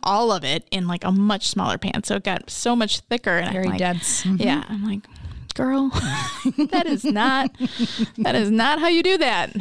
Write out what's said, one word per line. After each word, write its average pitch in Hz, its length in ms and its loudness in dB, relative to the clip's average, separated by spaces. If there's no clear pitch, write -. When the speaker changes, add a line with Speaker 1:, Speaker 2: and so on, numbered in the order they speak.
Speaker 1:
all 220 300 2
of 170 120 -2
it 143 260 -2
in, 185 180 -2
like, 175 160 -4
a 180 80 2
much 196 360 2
smaller 190 300 -2
pan. - 260 -4
So 202 120 -2
it 196 80 -4
got 190 260 -4
so - 260 0
much 220 240 0
thicker. 214 380 -2
And 175 100 -2
I'm 185 40 -4
Speaker 2:
Very 185 160 0
Speaker 1:
like, 185 100 -2
Speaker 2:
dense. 180 460 -2
Mm-hmm. 185 180 2
Speaker 1:
yeah, 156 260 2
I'm 208 160 -4
like, 208 180 -4
"Girl, 269 340 0
<laughs> - 800 -2
that 359 160 2
is 285 180 -2
not, 262 500 2
that 220 160 0
is 214 160 2
not 254 300 4
how 339 80 4
you 339 140 4
do 370 160 4
that." 220 420 0